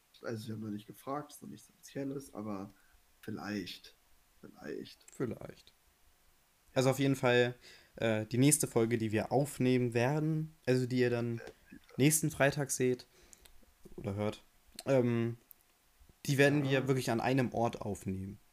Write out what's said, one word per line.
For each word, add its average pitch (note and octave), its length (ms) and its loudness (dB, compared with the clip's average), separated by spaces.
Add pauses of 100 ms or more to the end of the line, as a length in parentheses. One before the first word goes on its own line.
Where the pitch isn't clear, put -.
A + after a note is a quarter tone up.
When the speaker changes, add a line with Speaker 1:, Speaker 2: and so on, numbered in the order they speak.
(220)
Speaker 1:
Also, A2 260 -8
wir A2 60 -6
haben A2 80 -10
noch A2 80 -6
nicht G#2 160 -8
gefragt, D3 460 -10
ist - 100 -20
noch - 80 -14
nichts - 200 -18
Offizielles, C3+ 640 -10
aber G#2 400 -8 (460)
vielleicht, G2 760 -8 (440)
vielleicht. - 720 -14
Speaker 2:
Vielleicht. - 640 -10 (1000)
Speaker 1:
Ja. C3+ 60 2
Speaker 2:
Also, C3 100 4
auf B2 80 0
jeden C#3 180 2
Fall, B2 380 4 (420)
äh, G#2+ 300 0
die A#2 120 -4
nächste C#3 280 4
Folge, A2+ 320 2
die G#2+ 140 -2
wir G#2+ 200 0
aufnehmen B2+ 640 2
werden, D#3 640 0 (100)
also, B2+ 200 2
die B2+ 140 -2
ihr B2 100 4
dann A#2+ 300 -2 (300)
Speaker 1:
Ja. - 60 -20 (200)
Speaker 2:
nächsten D3+ 340 4
Freitag C#3+ 400 0
seht B2+ 360 0 (880)
oder G2 180 -4
hört, G#2 300 -4 (420)
ähm, A#2+ 520 2 (880)
die C#3 120 0
werden C#3+ 260 6
wir C3+ 240 2
Speaker 1:
Ja. - 0 -
Speaker 2:
wirklich C3 220 2
an A#2 100 2
einem B2+ 340 2
Ort A#2 280 -2
aufnehmen. G2 580 -6 (120)